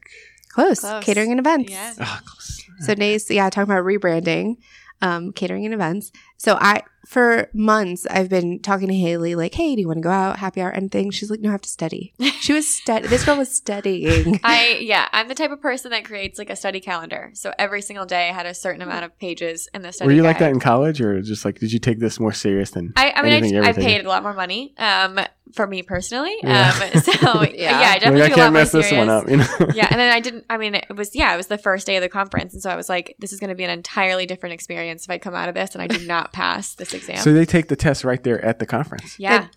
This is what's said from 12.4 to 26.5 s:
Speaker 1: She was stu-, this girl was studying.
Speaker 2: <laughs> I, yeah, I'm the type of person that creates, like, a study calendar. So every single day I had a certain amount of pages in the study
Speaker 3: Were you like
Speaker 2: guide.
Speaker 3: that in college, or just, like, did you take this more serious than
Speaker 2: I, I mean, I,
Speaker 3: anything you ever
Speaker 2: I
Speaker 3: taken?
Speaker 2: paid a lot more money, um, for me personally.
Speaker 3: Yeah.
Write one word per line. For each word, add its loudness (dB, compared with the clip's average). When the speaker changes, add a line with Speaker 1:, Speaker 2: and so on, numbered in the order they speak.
Speaker 1:
She 2
was 0
stu-, -2
this 0
girl 4
was -2
studying. 0
Speaker 2:
<laughs> -2
I, 4
yeah, 2
I'm 0
the -8
type -2
of -12
person -4
that -4
creates, -10
like, -12
a -8
study -6
calendar. -8
So -10
every -2
single -10
day 0
I -6
had -6
a -10
certain -6
amount -8
of -16
pages -8
in -12
the -14
study -4
Speaker 3:
Were 8
you 8
like 4
Speaker 2:
guide. 4
Speaker 3:
that 2
in 0
college, 2
or 0
just, -6
like, -6
did -4
you 2
take -2
this -2
more 0
serious -2
than -8
Speaker 2:
I, 2
I 0
mean, 4
I, 6
Speaker 3:
anything 2
you 2
ever 4
Speaker 2:
I 4
Speaker 3:
taken? 0
Speaker 2:
paid 2
a -10
lot 0
more -6
money, -8
um, 0
for -2
me -6
personally. -6
Speaker 3:
Yeah. 6